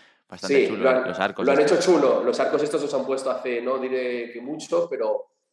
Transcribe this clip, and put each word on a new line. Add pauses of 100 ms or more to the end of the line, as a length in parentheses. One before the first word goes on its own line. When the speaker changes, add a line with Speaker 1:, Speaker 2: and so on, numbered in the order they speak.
(280)
Speaker 1:
Bastante
Speaker 2:
Sí,
Speaker 1:
chulo,
Speaker 2:
lo
han,
Speaker 1:
los
arcos
Speaker 2:
lo
han
Speaker 1:
estos.
Speaker 2:
hecho
chulo,
los
arcos
estos
los
han
puesto
hace,
no
diré
que
mucho,
pero (200)